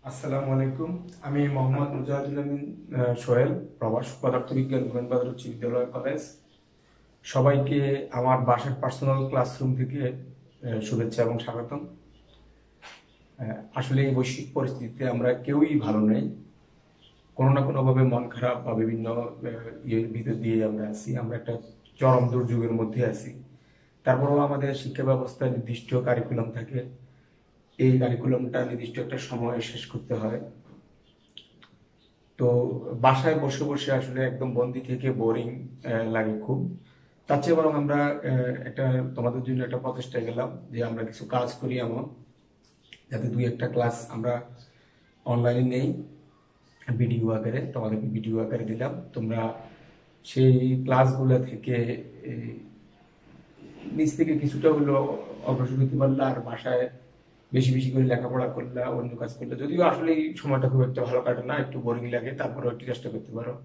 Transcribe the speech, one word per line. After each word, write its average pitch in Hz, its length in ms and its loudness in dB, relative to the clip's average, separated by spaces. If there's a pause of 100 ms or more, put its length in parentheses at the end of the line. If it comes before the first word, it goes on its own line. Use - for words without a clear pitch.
আসসালামু 135 480 -4
আলাইকুম। 135 560 0 (140)
আমি 143 260 0
মোহাম্মদ 135 420 2
মুজাহিদুল 139 500 -4
আমিন, 143 460 -6 (100)
আহ, 123 200 2
সোহেল, - 500 2 (140)
প্রভাস 113 260 0 (160)
পদার্থবিজ্ঞান, 131 640 0
গোবিন্দ 120 260 -4
বাজার 123 180 2
উচ্চ - 200 -10
বিদ্যালয়, 120 380 -2
কলেজ। - 520 -6 (880)
সবাইকে 139 880 2
আমার 123 280 2
বাসার 120 320 2 (100)
personal 135 480 0
classroom 131 460 0
থেকে, 127 320 -2
আহ, - 720 -8
শুভেচ্ছা 113 440 0
এবং 117 160 2
স্বাগতম। 123 480 -8 (1500)
আহ, 110 160 -6 (220)
আসলে 135 320 2
এই 127 80 2
বৈশ্বিক - 380 -2
পরিস্থিতিতে 127 560 -4
আমরা 120 240 2
কেউই 147 460 2
ভালো 107 200 2
নেই। 107 360 2 (1000)
কোনো 135 180 6
না 139 80 4
কোনোভাবে 131 420 4
মন 120 260 2
খারাপ 120 360 -2
বা 117 80 -2
বিভিন্ন, 113 420 0
আহ, 120 120 -2 (580)
ইয়ের 113 220 0
ভিতর 110 260 -4
দিয়ে 113 320 2
আমরা 107 220 -2
আছি। 127 300 -6
আমরা 117 200 -4
একটা 117 200 -6 (400)
চরম 123 320 6
দুর্যোগের 117 440 0
মধ্যে 113 320 0
আছি। - 380 -6 (600)
তারপরেও 143 360 4
আমাদের 139 340 0
শিক্ষা 135 300 -6
ব্যবস্থায় 131 480 0
নির্দিষ্ট 117 440 -4
curriculum 120 560 0
থাকে। - 520 -8 (720)
এই 127 220 6
কারিকুলামটা 123 680 2
নির্দিষ্ট 123 340 -8
একটা 120 180 -6
সময়ে 120 440 -4
শেষ - 240 -10
করতে - 280 -8
হয়। 110 260 -2 (2000)
তো 127 100 2 (540)
বাসায় 147 380 4
বসে 139 240 -2
বসে 143 280 -2
আসলে 131 340 0
একদম 127 280 -2
বন্দি 123 280 0
থেকে 127 300 -2
boring, 117 560 0 (180)
আহ, 113 240 0
লাগে 110 300 0
খুব। - 380 -2 (500)
তার 143 140 2
চেয়ে 165 160 4
বরং 156 160 4
আমরা, 147 320 2
আহ, 127 600 0
একটা 127 480 0
তোমাদের 123 280 -2
জন্য 127 200 -2
একটা 123 140 -4
প্রচেষ্টায় 123 480 -4
গেলাম 117 320 -4 (140)
যে 117 120 -2
আমরা 113 200 -4
কিছু - 220 -10
কাজ 123 280 -2
করি 123 260 -4
এমন, 120 300 -4 (1040)
যাতে 120 160 -4
দুই 120 180 0
একটা 120 220 -2
class 117 420 0
আমরা 120 320 -2 (840)
অনলাইনে 120 360 2
নেই 127 420 0 (960)
video 113 320 2
আকারে, 113 440 -2
তোমাদেরকে 107 340 -4
video 107 400 -2
আকারে 110 180 -4
দিলাম। 113 360 -6 (120)
তোমরা 113 400 -2 (720)
সেই 131 600 6
ক্লাসগুলো 131 560 4
থেকে, - 360 -4 (480)
এই, 117 360 -8 (1300)
নিজ - 260 2
থেকে 156 220 2
কিছুটা 147 340 4
হলেও 143 500 2 (220)
অগ্রসর 131 400 2
হতে - 120 0
পারলে, 135 260 4
আর 123 160 0
বাসায় 123 500 -2 (640)
বেশি 131 200 4
বেশি 131 180 2
করে 131 120 4
লেখাপড়া 123 440 2
করলে, 123 360 -6
অন্য 123 320 -4
কাজ - 180 -8
করলে, 123 220 -8
যদিও 151 280 0
আসলে 160 300 4
এই 156 220 0
সময়টা 131 340 0
খুব 131 120 4
একটা 127 220 0
ভালো 123 180 0
কাটে 123 220 0
না, 131 100 -4
একটু 131 260 -4
boring 120 300 -4
লাগে, 120 220 -4
তারপরেও 127 400 -4
একটু 110 140 -12
চেষ্টা - 240 -8
করতে 110 260 -10
পারো। 120 300 -8